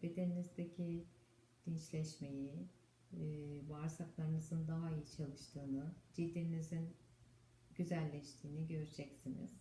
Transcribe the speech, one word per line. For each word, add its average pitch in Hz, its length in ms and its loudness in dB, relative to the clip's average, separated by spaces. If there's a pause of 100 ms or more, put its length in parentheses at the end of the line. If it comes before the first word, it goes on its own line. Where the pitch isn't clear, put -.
bedeninizdeki 175 1000 2 (600)
dinçleşmeyi, 156 1000 0 (460)
e, 175 60 -2 (500)
bağırsaklarınızın 160 960 2
daha 165 240 4
iyi 151 140 0 (120)
çalıştığını, 139 800 0 (180)
cildinizin 165 840 2 (800)
güzelleştiğini 156 920 0
göreceksiniz. 151 800 -4 (120)